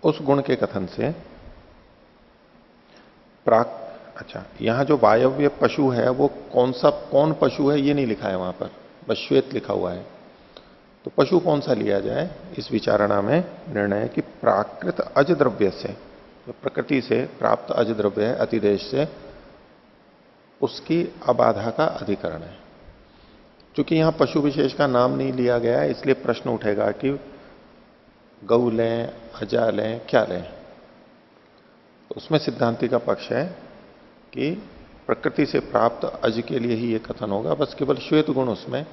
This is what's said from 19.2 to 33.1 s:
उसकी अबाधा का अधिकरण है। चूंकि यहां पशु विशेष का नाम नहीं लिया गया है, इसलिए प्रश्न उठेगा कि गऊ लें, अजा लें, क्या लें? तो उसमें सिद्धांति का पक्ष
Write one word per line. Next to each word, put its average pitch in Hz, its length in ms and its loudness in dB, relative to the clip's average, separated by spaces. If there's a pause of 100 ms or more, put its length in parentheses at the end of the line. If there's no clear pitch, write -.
उसकी - 520 -2 (140)
अबाधा 117 420 2
का - 140 0
अधिकरण 85 580 -4
है। 82 260 -18 (1080)
चूंकि 151 200 0
यहां 160 160 4
पशु 156 280 2
विशेष 143 320 2
का - 140 2
नाम 123 240 4
नहीं 135 220 -2
लिया 123 260 2
गया 117 220 2
है, 147 100 2
इसलिए 131 240 2
प्रश्न 127 360 -4
उठेगा 107 400 0
कि 135 300 -2 (1200)
गऊ 120 260 4
लें, 117 420 -2 (220)
अजा 117 360 0
लें, 110 380 -2
क्या 113 160 4
लें? 90 180 -6 (1700)
तो - 80 -12
उसमें 156 220 -2
सिद्धांति 117 500 -2
का 120 100 2
पक्ष - 320 -4